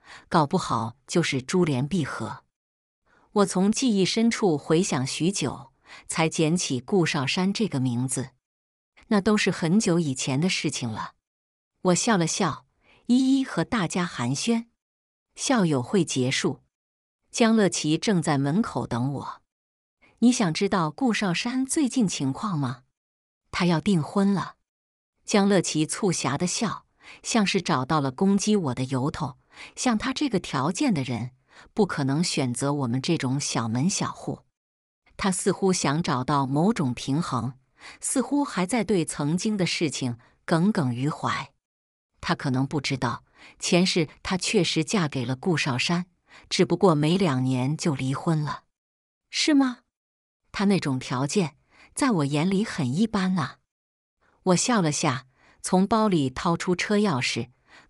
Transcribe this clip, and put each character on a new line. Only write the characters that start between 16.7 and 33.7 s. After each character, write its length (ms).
江 240
乐 140
琪 280
正 240
在 160
门 240
口 240
等 280
我。 280
“你 100
想 240
知 140
道 240
顾 220
少 200
山 320
最 220
近 180
情 280
况 260
吗？ 240
他 160
要 140
订 240
婚 300
了。” 220
江 240
乐 140
琪 240
促 260
狭 260
的 80
笑， 400
像 240
是 140
找 240
到 160
了 100
攻 260
击 200
我 180
的 100
由 240
头。 280
像 200
他 140
这 160
个 100
条 320
件 240
的 80
人， 300
不 120
可 180
能 180
选 320
择 200
我 140
们 140
这 160
种 220
小 300
门 200